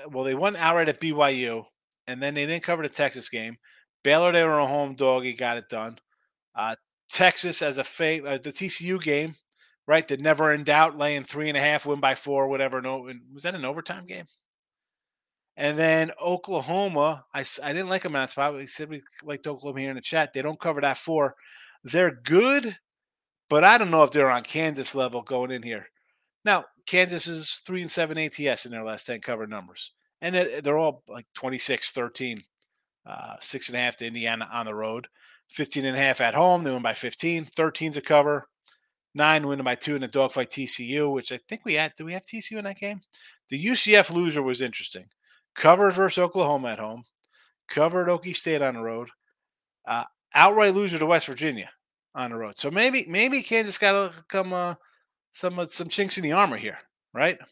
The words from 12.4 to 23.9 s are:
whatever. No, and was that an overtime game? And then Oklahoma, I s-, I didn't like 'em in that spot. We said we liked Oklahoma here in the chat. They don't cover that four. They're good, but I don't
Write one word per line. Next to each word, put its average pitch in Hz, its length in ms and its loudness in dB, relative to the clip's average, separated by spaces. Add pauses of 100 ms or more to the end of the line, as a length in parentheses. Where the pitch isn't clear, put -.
whatever. 135 320 -2
No, 131 260 -8
and 123 140 -16 (120)
was 143 100 -16
that 180 120 -4
an 156 80 -10
overtime 165 420 -8
game? 180 200 -16 (1300)
And 147 220 -2
then 160 340 4 (100)
Oklahoma, 175 1120 -2
I 139 80 -6
s-, - 200 -4
I 139 120 -6
didn't 185 160 -6
like 185 140 -2
'em 156 120 -6
in 135 60 0
that 131 80 -4
spot. 143 260 -2
We 139 100 -14
said 147 240 -8
we 147 140 -14 (200)
liked 147 240 -10
Oklahoma 135 320 -8
here 135 100 -6
in 135 60 -8
the 123 60 -12
chat. 156 320 -2
They 131 80 -4
don't 147 180 -6
cover 151 220 -2
that 139 160 0
four. 151 380 0 (480)
They're 160 280 2
good, 208 640 2 (720)
but 151 140 6
I 214 140 10
don't 202 140 0